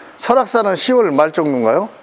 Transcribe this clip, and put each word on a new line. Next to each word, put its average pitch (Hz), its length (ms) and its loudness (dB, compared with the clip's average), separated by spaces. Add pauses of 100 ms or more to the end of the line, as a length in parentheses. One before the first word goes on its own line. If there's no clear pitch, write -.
(180)
설악산은 226 580 0
시월 226 360 0
말 151 200 0
정도인가요? 147 560 0 (160)